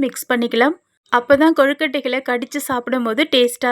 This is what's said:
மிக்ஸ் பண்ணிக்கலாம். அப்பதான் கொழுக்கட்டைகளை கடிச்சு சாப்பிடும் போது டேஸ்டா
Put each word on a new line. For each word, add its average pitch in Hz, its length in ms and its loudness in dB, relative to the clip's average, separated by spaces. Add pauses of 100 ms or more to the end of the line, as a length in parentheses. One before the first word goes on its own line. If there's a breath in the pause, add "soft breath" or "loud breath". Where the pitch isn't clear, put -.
மிக்ஸ் - 260 -8
பண்ணிக்கலாம். 240 440 0 (440)
அப்பதான் 294 400 4
கொழுக்கட்டைகளை 277 600 0 (100)
கடிச்சு 254 380 -6
சாப்பிடும் 247 400 -4
போது 226 160 0 (100)
டேஸ்டா 247 380 0